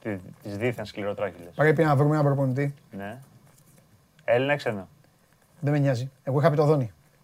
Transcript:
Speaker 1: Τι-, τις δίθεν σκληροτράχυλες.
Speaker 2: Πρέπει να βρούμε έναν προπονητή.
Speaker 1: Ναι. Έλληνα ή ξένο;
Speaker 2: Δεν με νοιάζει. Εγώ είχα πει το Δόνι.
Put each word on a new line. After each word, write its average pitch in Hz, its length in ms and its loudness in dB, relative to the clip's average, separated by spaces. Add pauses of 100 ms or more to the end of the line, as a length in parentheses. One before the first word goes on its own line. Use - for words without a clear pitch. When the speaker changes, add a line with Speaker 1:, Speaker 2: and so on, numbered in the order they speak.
Speaker 1:
Τι-, 107 140 -6 (260)
τις 101 140 -8
δίθεν 113 280 -4
σκληροτράχυλες. 101 720 -8
Speaker 2:
Πρέπει 151 300 4
να 147 120 2
βρούμε 147 160 4
έναν 156 120 2
προπονητή. 139 500 0 (160)
Speaker 1:
Ναι. 101 280 -12 (1040)
Έλληνα 131 280 2
ή 143 40 0
ξένο; 107 320 -6 (720)
Speaker 2:
Δεν 143 120 0
με 147 60 2
νοιάζει. 135 320 0 (140)
Εγώ 135 160 -2
είχα 160 100 6
πει 151 60 0
το 151 80 4
Δόνι. 143 280 2 (320)